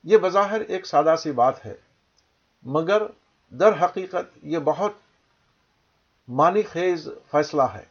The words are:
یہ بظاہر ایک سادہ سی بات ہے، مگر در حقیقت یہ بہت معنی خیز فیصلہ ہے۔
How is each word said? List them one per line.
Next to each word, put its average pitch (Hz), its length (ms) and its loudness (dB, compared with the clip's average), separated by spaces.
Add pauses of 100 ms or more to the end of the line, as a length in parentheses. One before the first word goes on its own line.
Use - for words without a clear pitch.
یہ 202 140 6
بظاہر 196 420 0
ایک 185 260 -8
سادہ 156 320 2
سی 156 140 -6
بات 127 340 0
ہے، 101 80 -14 (880)
مگر 165 400 0 (480)
در 170 340 2
حقیقت 185 580 -6
یہ 151 160 -6
بہت 156 340 -2 (1400)
معنی 165 340 2
خیز 175 460 -4 (220)
فیصلہ 147 320 0
ہے۔ 101 280 -4